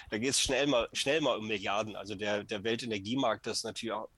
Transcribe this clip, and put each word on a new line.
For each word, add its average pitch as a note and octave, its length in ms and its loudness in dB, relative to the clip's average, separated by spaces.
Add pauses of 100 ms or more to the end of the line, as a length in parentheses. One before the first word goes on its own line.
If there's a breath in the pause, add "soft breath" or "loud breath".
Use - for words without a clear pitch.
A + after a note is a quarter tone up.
da A2+ 80 -2
geht's B2+ 240 2
schnell C#3 260 2
mal, A#2+ 260 4
schnell D3+ 280 2
mal B2 160 4
um G#2+ 100 -4
Milliarden. G#2 480 0
Also G2 200 -6
der, G#2 280 0
der G2+ 200 -6
Weltenergiemarkt, A2+ 840 0
das A2 120 -2
ist - 40 -6
natürlich A2 300 -6
auch G#2+ 240 -6